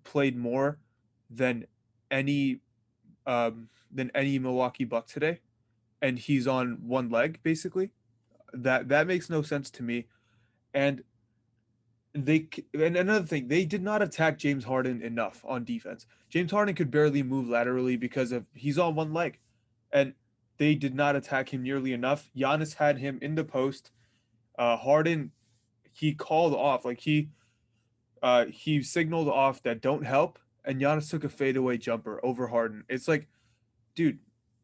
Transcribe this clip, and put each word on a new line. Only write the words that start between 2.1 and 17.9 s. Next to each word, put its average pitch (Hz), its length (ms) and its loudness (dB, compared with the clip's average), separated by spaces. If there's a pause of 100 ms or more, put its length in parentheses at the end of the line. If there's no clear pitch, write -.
um, 117 420 0 (220)
than 127 240 -4
any 139 240 0
Milwaukee 127 440 -2
Buck 117 240 -4
today, 170 320 -4 (640)
and 131 160 0
he's 131 300 0
on 127 340 0
one 120 280 -2
leg, 131 340 0
basically. 170 480 -2 (600)
That, 127 380 0
that 151 160 4
makes 180 240 -2
no 156 140 0
sense 143 280 -6
to 127 120 -12
me. 117 240 -4 (640)
And 139 300 0 (1120)
they 151 380 2
c-, - 220 -12
and 165 240 2
another 190 280 2
thing, 143 220 -4
they 170 180 2
did 180 180 -4
not 208 180 0
attack 160 380 2
James 139 240 0
Harden 127 400 -2
enough 117 440 -6
on 123 160 -4
defense. 113 440 -8 (220)
James 175 200 0
Harden 208 240 2
could 151 160 -2
barely 143 320 4
move 127 260 -2
laterally 123 480 0